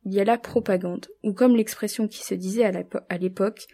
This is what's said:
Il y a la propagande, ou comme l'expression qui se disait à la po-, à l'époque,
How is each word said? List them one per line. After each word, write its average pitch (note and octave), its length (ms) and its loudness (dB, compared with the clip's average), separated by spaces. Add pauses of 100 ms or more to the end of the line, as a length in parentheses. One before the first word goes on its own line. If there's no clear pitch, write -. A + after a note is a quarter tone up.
Il F#3+ 80 -6
y G3 60 2
a G3 60 4
la A#3 120 4
propagande, F#3+ 720 -2 (160)
ou G#3 100 -2
comme B3 220 6
l'expression A3 520 -2
qui - 180 -10
se - 80 -4
disait F#3+ 300 -2
à G3+ 80 2
la F3+ 120 -4
po-, - 240 -8
à F3+ 100 -4
l'époque, F#3 560 -4